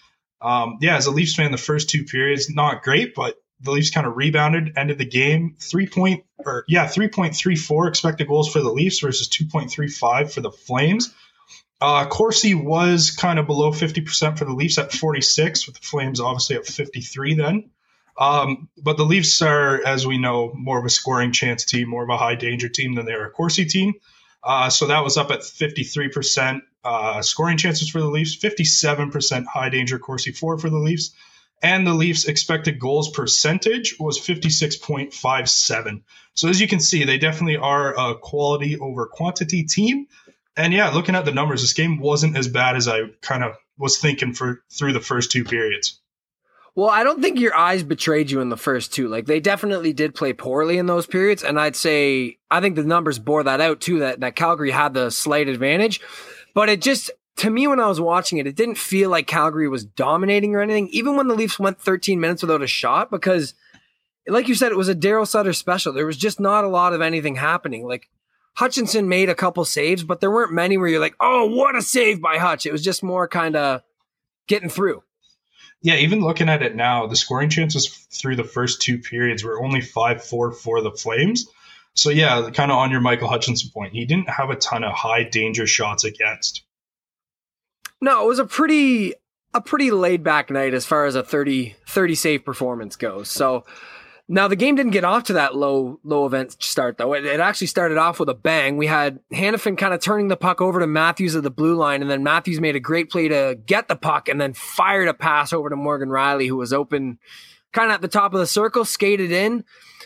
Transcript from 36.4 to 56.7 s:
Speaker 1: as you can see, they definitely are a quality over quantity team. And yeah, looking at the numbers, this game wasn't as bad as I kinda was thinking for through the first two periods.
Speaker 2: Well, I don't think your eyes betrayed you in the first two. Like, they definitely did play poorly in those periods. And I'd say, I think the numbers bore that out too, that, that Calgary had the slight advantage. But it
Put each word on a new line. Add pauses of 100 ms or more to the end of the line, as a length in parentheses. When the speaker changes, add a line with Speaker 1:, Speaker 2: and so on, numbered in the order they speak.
Speaker 1:
as
you
can
see,
they
definitely
are
a
quality
over
quantity
team. (480)
And
yeah,
looking
at
the
numbers,
this
game
wasn't
as
bad
as
I (200)
kinda (240)
was
thinking
for
through
the
first
two
periods. (720)
Speaker 2:
Well,
I
don't
think
your
eyes
betrayed
you
in
the
first
two.
Like,
they
definitely
did
play
poorly
in
those
periods.
And
I'd
say, (140)
I
think
the
numbers
bore
that
out
too,
that,
that
Calgary
had
the
slight
advantage. (540)
But
it